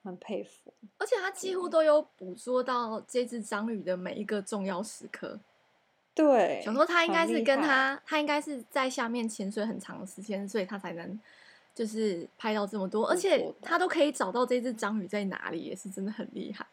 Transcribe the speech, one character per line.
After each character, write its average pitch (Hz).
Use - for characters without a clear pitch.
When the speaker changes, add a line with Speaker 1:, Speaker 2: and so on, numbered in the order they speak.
Speaker 1:
很 185
佩 196
服。 -
Speaker 2:
而 392
且 480
他 370
几 381
乎 370
都 320
有 302
捕 185
捉 254
到 240
这 247
只 233
章 220
鱼 196
的 180
每 185
一 214
个 208
重 202
要 190
时 -
刻。 -
Speaker 1:
对。 247
Speaker 2:
想 208
说 277
他 339
应 339
该 330
是 330
跟 269
他， -
Speaker 1:
很 320
厉 -
害。 269
Speaker 2:
他 302
应 302
该 302
是 285
在 262
下 247
面 233
潜 208
水 214
很 226
长 -
时 -
间， 202
所 208
以 185
他 196
才 175
能 180
就 233
是 214
拍 214
到 214
这 202
么 190
多， 208
Speaker 1:
捕 -
捉 -
到。 -
Speaker 2:
而 359
且 302
他 -
都 359
可 330
以 294
找 190
到 247
这 247
只 247
章 220
鱼 180
在 208
哪 -
里， 165
也 -
是 190
真 190
的 202
很 -
厉 -
害。 -